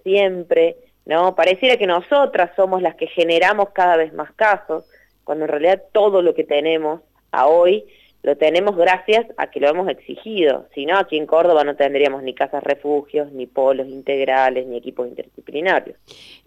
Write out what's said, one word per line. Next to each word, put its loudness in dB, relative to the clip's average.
siempre, 0
¿no? 0
Pareciera 2
que -2
nosotras 0
somos 0
las -2
que -6
generamos 0
cada 2
vez -2
más -10
casos, -2
cuando -4
en -6
realidad 0
todo 4
lo 2
que 0
tenemos -2
a 2
hoy 4
lo -2
tenemos 0
gracias 2
a -4
que -10
lo 2
hemos -2
exigido. -4
Si -10
no, 0
aquí -2
en -4
Córdoba 2
no -2
tendríamos 0
ni -10
casas -6
refugios, -4
ni -10
polos -2
integrales, -2
ni -10
equipos -10
interdisciplinarios. -6